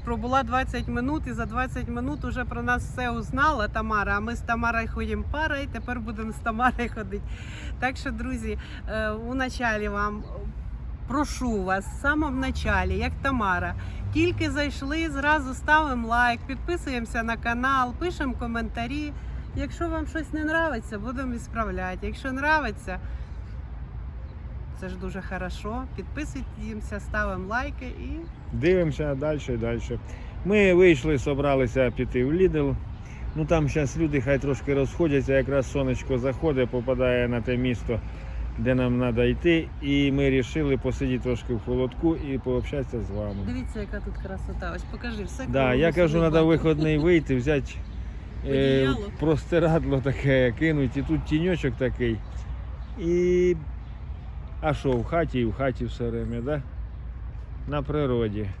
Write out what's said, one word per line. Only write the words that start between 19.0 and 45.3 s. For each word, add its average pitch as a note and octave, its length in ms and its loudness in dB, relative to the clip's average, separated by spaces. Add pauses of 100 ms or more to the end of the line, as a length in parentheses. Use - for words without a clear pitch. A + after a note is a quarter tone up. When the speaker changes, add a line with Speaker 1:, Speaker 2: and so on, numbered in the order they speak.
Speaker 1:
Якщо C#4+ 320 -4
вам D#4+ 180 -2
щось - 260 -4
не D4+ 80 -2
нравиться, D4+ 580 0
будемо B3 340 -6
відправляти. F#3+ 720 -4
Якщо G#3+ 220 -6
нравиться, C4 720 0 (1800)
це F#3 80 -6
ж F3+ 80 -6
дуже F#3 260 -6
хорошо. F#3+ 600 -6 (140)
Підписуємося, G#3+ 1040 -6
ставимо G3 480 -2
лайки C4 380 -4
і B3 220 -8 (440)
Speaker 2:
Дивимося D3+ 600 2
далі D3 340 0
і C3 80 0
далі. A#2 240 0 (640)
Ми G3 300 6
вийшли, D#3 440 8
собралися C3+ 760 4
піти B2 280 2
в C#3 80 2
Lidl. D#3 420 4 (600)
Ну, D#3 80 0
там D#3 240 4
щас D3 280 0
люди D3 240 2
хай C3+ 180 2
трошки C#3 360 0
розходяться, C3+ 600 2
якраз C3+ 380 2
сонечко C3 460 0
заходить, C3 520 2
попадає B2 580 2
на A#2+ 120 0
те B2 160 0
місто, B2 440 0 (580)
де A#2 160 2
нам B2 260 4
треба A#2+ 240 4
йти. D#3+ 440 4 (140)
І C#3+ 300 4
ми C#3 120 2
вирішили C3+ 520 2
посидіти B2+ 480 0
трошки B2 300 0
в G#2+ 100 -2
холодку B2+ 520 2
і C3+ 220 -4
пообщатися B2 600 -2
з F#2+ 100 -4
вами. G2+ 240 -4 (120)
Speaker 1:
Дивіться, B3 340 -4
яка G#3 200 -6
тут G3 160 -6
красота. F#3+ 600 -6
Ось F3+ 60 -6
покажи, A3 420 -6
все G#3+ 240 -8